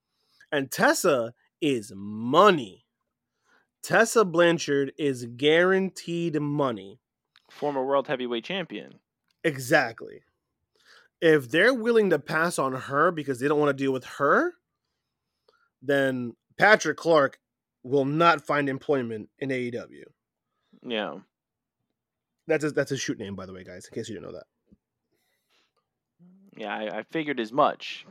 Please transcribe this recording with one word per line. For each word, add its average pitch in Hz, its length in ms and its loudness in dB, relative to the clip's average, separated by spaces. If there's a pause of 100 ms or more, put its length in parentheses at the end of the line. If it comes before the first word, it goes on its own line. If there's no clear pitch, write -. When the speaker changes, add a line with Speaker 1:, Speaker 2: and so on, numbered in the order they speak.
(520)
Speaker 1:
and 139 200 -2
Tessa 151 640 2 (260)
is 120 340 -2
money. 117 920 2 (960)
Tessa 214 420 4
Blanchard 160 720 2
is 131 300 -2 (100)
guaranteed 170 1040 0
money. 123 580 -4 (520)
Speaker 2:
Former 139 340 -4
world 139 220 0
heavyweight 120 360 -4
champion. 104 520 -10 (480)
Speaker 1:
Exactly. 135 760 -2 (1000)
If 151 300 4
they're 196 220 4
willing 220 360 2
to 160 80 4
pass 160 400 -2
on 135 160 0
her 139 380 0
because 139 280 -4
they 135 80 0
don't 147 120 2
wanna 147 140 2
deal 135 200 -2
with 127 120 -6
her, 220 500 0 (1300)
then 131 500 -2 (240)
Patrick 180 400 4
Clark 156 420 2 (440)
will 135 220 0
not 156 400 2
find 143 240 -2
employment 131 680 -4
in 135 140 -6
A 131 80 -4
E 123 120 -6
W. 71 340 -12 (760)
Speaker 2:
Yeah. 101 380 -6 (1300)
Speaker 1:
That's 156 160 0
his, 147 100 -4
that's 139 160 -2
his 135 100 -4
shoot - 200 -6
name, 98 160 -10
by 95 100 -12
the 95 80 -16
way, 92 100 -16
guys, 90 240 -18
in - 60 -20
case - 160 -10
you 107 60 -12
didn't 87 160 -14
know 87 80 -14
that. - 80 -20 (2000)
Speaker 2:
Yeah, 104 180 -8
I, 107 240 -6
I 110 40 -6
figured 147 360 -4
as 113 140 -6
much, - 580 0